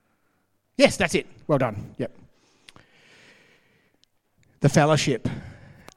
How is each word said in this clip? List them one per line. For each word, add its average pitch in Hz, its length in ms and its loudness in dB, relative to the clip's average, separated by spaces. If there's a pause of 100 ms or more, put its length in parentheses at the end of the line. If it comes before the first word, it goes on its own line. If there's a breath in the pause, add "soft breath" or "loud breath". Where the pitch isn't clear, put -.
(760)
Yes, 269 200 4
that's 175 180 -2
it. 165 120 -2 (200)
Well 147 120 2
done. 113 400 -6
Yep. 120 140 -8 (2500 soft breath)
The 143 80 2
fellowship. 147 600 2 (680 loud breath)